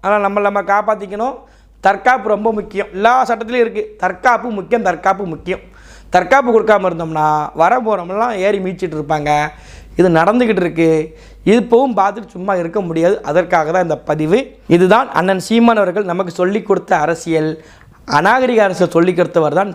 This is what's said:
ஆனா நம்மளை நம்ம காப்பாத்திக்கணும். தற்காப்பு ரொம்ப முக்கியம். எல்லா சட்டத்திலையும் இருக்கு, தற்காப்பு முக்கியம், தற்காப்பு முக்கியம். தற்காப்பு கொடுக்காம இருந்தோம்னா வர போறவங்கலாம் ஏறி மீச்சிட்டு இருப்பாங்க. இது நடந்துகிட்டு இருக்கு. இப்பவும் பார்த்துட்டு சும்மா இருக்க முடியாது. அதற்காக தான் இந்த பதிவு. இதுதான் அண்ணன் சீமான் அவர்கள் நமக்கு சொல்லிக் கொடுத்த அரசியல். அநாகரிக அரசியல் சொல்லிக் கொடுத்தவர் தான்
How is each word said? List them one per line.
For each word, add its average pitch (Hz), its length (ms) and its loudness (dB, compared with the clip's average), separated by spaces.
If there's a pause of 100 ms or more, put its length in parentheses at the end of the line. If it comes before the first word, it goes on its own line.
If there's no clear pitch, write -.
ஆனா 196 140 0 (100)
நம்மளை 202 240 0
நம்ம 202 120 -2 (120)
காப்பாத்திக்கணும். 208 640 -4 (440)
தற்காப்பு 208 520 2
ரொம்ப 214 240 -2
முக்கியம். 196 380 -6
எல்லா 220 180 2 (140)
சட்டத்திலையும் 233 360 -2
இருக்கு, 208 200 -6 (180)
தற்காப்பு 226 460 -2 (100)
முக்கியம், 202 300 -4
தற்காப்பு 190 440 -2
முக்கியம். 170 320 -10 (500)
தற்காப்பு 247 380 2
கொடுக்காம 202 360 2
இருந்தோம்னா 160 360 -4 (380)
வர 190 100 4 (140)
போறவங்கலாம் 208 580 -2
ஏறி 202 220 0
மீச்சிட்டு 180 320 -6
இருப்பாங்க. 147 320 -2 (680)
இது 180 80 4 (120)
நடந்துகிட்டு 214 460 2
இருக்கு. 160 260 2 (640)
இப்பவும் 240 440 2
பார்த்துட்டு 196 380 -2
சும்மா 196 240 -4
இருக்க 170 200 -4
முடியாது. 170 340 0 (140)
அதற்காக 165 420 0
தான் 175 160 0
இந்த 151 120 -2 (100)
பதிவு. 156 300 0 (380)
இதுதான் 202 300 4 (120)
அண்ணன் 185 300 -2
சீமான் 233 340 4
அவர்கள் 180 300 -2
நமக்கு 180 180 -4 (100)
சொல்லிக் 190 280 -2
கொடுத்த 185 280 -4
அரசியல். 160 540 -2 (680)
அநாகரிக 240 480 2
அரசியல் 175 300 0
சொல்லிக் 175 220 2
கொடுத்தவர் 160 400 0
தான் 196 180 -2